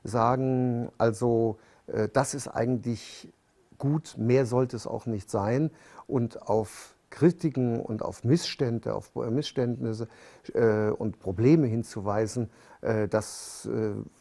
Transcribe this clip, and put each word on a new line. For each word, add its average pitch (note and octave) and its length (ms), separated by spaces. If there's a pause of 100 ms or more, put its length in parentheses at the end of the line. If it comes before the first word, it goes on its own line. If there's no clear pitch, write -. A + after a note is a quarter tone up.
sagen, B2 840 (100)
also, A2+ 580 (300)
äh, G#2+ 260
das C3+ 220
ist C3 120
eigentlich A#2 880 (460)
gut, D3 380
mehr B2 280
sollte B2+ 300
es A2 100
auch A#2+ 220
nicht G#2+ 240
sein. A#2 400 (340)
Und A#2+ 380
auf - 520 (140)
Kritiken C3 680
und G#2+ 240
auf - 200
Missstände, A#2 680
auf G#2 220
Missstände, A#2+ 920 (460)
äh, G#2+ 380
und - 280
Probleme B2+ 460
hinzuweisen, A2 840 (320)
äh, A2 260
das, - 640
äh, A2 220 (280)